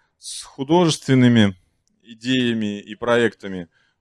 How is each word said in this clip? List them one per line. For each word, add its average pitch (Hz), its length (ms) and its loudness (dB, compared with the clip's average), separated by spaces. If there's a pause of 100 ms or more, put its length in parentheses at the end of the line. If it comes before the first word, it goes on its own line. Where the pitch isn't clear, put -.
(200)
с - 240 -16
художественными 131 1120 2 (480)
идеями 113 800 -4
и 104 140 -16
проектами, 107 720 -4 (320)